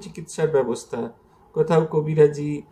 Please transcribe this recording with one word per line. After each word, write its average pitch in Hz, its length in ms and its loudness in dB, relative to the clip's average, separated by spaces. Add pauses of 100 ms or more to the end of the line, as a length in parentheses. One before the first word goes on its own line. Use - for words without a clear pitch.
চিকিৎসার 165 460 -6
ব্যবস্থা, 120 640 -2 (420)
কোথাও 160 380 2
কবিরাজি 147 680 2 (100)